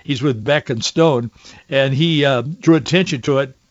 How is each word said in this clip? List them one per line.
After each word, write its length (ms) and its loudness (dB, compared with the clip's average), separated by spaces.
He's 180 -4
with 200 -2
Beck 260 -2
and 160 -4
Stone, 460 0
and 260 0
he, 300 0
uh, 180 0
drew 320 2
attention 480 0
to 160 0
it, 180 -4